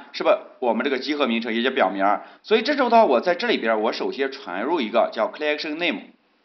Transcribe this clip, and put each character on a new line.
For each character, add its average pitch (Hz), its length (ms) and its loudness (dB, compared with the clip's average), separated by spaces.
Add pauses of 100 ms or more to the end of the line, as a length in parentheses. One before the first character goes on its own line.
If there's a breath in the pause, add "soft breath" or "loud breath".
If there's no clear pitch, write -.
(120)
是 - 120 -6
不 160 60 4
是 139 80 6 (220)
我 120 140 2
们 113 100 -2
这 143 60 0
个 131 80 0
集 135 180 -4
合 143 120 2
名 117 140 0
称， 117 120 -4
也 113 80 0
叫 131 80 2
表 123 200 2
名 98 140 -2
儿？ 101 200 2 (200 loud breath)
所 220 140 2
以 240 60 0
这 285 100 -2
时 277 100 0
候 240 60 0
的 226 80 6
话， 226 80 8
我 175 160 2
在 180 140 0
这 240 120 -4
里 180 100 2
边 113 160 0
儿， 110 60 0
我 117 140 0
首 101 180 -4
先 135 200 -4
传 92 320 -8
入 156 180 0
一 110 80 -2
个 104 240 2
叫 110 180 -2
collection 151 440 -4
name， 156 260 -2 (440)